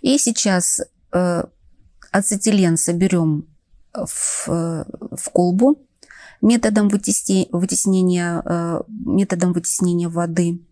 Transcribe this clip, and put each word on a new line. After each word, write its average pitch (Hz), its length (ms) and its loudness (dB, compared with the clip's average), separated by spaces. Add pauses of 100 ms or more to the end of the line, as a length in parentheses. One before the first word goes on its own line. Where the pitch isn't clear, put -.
И 269 160 2
сейчас, 202 640 0 (320)
э, 175 300 0 (680)
ацетилен 196 640 2
соберем 170 720 0 (460)
в, - 540 -6
э, 165 380 -4 (320)
в - 140 -10
колбу 185 480 4 (640)
методом 214 480 4
вытесне-, 202 640 0
вытеснения, 180 920 0
э, 170 420 -4
методом 185 680 0
вытеснения 175 540 0
воды 170 520 -2 (120)